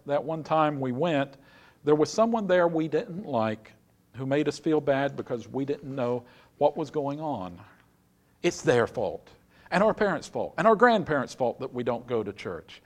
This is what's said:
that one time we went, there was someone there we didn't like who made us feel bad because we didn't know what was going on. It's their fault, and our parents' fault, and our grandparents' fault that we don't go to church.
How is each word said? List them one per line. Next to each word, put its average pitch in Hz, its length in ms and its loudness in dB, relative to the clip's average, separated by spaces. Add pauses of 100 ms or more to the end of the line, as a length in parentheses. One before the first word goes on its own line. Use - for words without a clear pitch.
that 139 160 -2
one 160 200 -6
time 151 380 2
we 131 100 -2
went, 139 460 0 (480)
there 147 100 6
was 151 180 2
someone 226 360 2
there 180 180 4
we 160 220 0
didn't 165 380 -4
like 110 460 -2 (420)
who 131 120 -8
made 143 220 0
us 143 100 -2
feel 156 220 0
bad 139 360 0
because 117 300 -8
we 131 180 -4
didn't 139 300 -6
know 123 300 -2 (340)
what 147 180 2
was 147 140 -4
going 143 300 -4
on. 98 380 -8 (840)
It's 170 200 -2
their 123 240 4
fault, 95 420 -6 (420)
and 180 120 2
our 214 120 4
parents' 175 340 -2
fault, 104 300 -6
and 170 80 4
our 226 100 6
grandparents' 175 580 2
fault 120 260 -2
that 131 120 -8
we 123 100 -4
don't 117 240 -4
go 117 160 -2
to 101 100 -6
church. - 540 -12